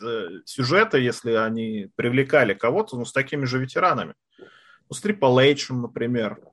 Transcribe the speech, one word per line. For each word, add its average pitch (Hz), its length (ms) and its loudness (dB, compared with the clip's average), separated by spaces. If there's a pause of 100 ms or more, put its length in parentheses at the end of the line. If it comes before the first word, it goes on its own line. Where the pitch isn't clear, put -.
э, 104 440 -8
сюжеты, 156 520 2
если 120 320 -2
они 110 640 -2
привлекали 127 600 2
кого-то, 139 420 -2
ну, 120 80 -6
с - 80 -12
такими 135 320 -4
же 127 160 -2
ветеранами. 131 540 -2 (220)
Ну, - 580 -20
с - 60 -12
Трипл 139 380 2
Эйчем, 135 420 4
например. 117 600 -4 (120)